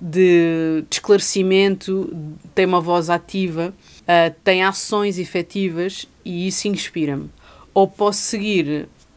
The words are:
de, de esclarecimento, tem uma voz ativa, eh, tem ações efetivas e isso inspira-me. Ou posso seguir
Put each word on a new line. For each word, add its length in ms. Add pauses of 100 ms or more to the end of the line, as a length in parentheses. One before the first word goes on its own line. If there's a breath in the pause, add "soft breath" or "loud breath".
de, 880
de 80
esclarecimento, 1160 (420)
tem 120
uma 140
voz 300
ativa, 600 (340 loud breath)
eh, 240 (120)
tem 220
ações 540
efetivas 880 (180)
e 240
isso 180
inspira-me. 640 (420 loud breath)
Ou 140
posso 340
seguir 680 (280)